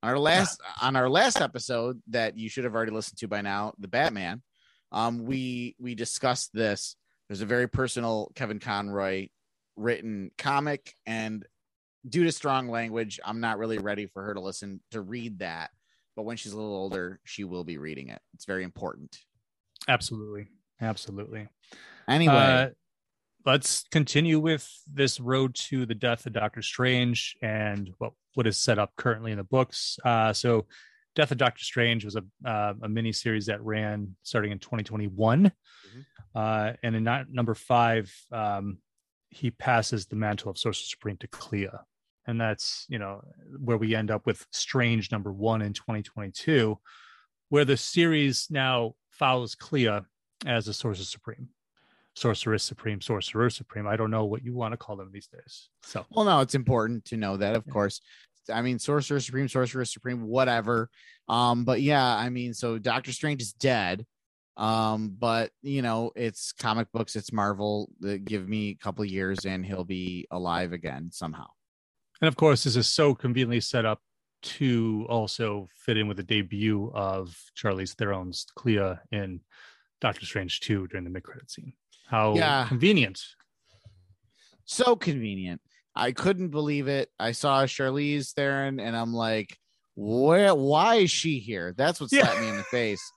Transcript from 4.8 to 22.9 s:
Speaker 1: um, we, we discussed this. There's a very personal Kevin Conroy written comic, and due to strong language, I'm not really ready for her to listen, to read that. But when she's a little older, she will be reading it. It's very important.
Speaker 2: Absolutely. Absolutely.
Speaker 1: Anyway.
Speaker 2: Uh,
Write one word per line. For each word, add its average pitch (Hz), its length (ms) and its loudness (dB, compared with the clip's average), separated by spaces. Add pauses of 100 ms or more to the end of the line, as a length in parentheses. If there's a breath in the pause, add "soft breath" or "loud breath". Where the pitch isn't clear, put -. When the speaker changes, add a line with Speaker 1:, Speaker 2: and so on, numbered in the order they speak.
Speaker 1:
um, 117 320 -2
we, 123 560 -6
we 123 160 -8
discussed 120 580 -2
this. 107 440 -2 (320)
There's 98 120 -8
a 110 40 -4
very 120 240 0
personal 117 680 -2
Kevin 107 240 -6
Conroy 101 680 -4 (480)
written 107 600 -4
comic, 143 560 -2 (120)
and 110 400 -6 (640)
due 156 160 2
to 165 80 2
strong 135 360 -2
language, 113 560 -4
I'm 110 160 -6
not 113 180 -2
really 110 200 -2
ready 101 300 -4
for 98 160 -12
her 104 100 -6
to 98 80 -8
listen, 98 400 -10 (100)
to 113 100 -8
read 107 380 -10
that. 82 300 -8 (460)
But 107 80 -10
when 117 120 -8
she's 110 160 -12
a 104 60 -10
little 107 180 -8
older, 95 480 -6
she - 200 -12
will 90 200 -8
be 80 140 -10
reading 71 320 -10
it. 50 100 -16 (140)
It's - 120 -20
very 92 180 -4
important. 87 540 -12 (720)
Speaker 2:
Absolutely. 107 600 -2 (340)
Absolutely. 107 680 -8 (600 loud breath)
Speaker 1:
Anyway. 151 260 6
Speaker 2:
Uh, 131 360 8 (760)